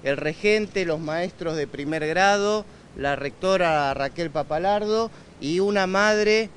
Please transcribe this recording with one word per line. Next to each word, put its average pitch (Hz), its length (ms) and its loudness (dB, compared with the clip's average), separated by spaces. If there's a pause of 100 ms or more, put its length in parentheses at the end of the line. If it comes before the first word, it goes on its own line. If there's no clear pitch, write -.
el 139 120 0
regente, 196 680 0
los 160 160 -2
maestros 165 560 -4
de 147 100 -2
primer 151 400 -4
grado, 202 580 2 (320)
la 139 200 -2
rectora 151 760 0
Raquel 139 360 -4
Papalardo 208 800 0 (300)
y 156 180 -2
una 196 300 2
madre 214 680 2